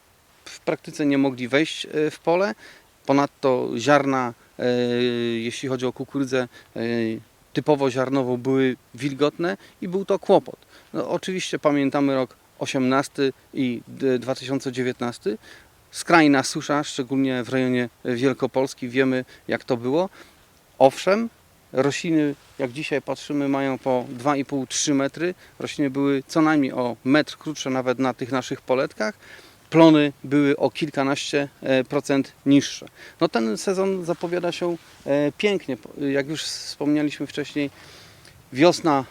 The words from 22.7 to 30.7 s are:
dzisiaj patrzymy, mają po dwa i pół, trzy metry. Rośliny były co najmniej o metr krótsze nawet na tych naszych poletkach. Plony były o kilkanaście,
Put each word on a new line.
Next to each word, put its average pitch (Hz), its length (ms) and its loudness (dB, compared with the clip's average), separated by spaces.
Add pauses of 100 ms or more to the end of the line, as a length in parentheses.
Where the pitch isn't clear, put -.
dzisiaj 147 300 -6
patrzymy, 143 460 -4
mają 139 300 -2
po 127 320 -2
dwa 135 260 -2
i 139 100 -2
pół, 135 220 -6
trzy - 260 -2
metry. 143 400 -2 (260)
Rośliny 139 300 -4
były 139 380 0
co 160 140 2
najmniej 156 320 2
o 123 300 -4
metr 139 340 0
krótsze 147 320 -8
nawet 127 300 -2
na 131 140 0
tych 123 180 -10
naszych 131 300 -4
poletkach. 151 520 -2 (560)
Plony 156 440 8 (100)
były 143 340 2
o 131 120 2
kilkanaście, 143 800 -2 (140)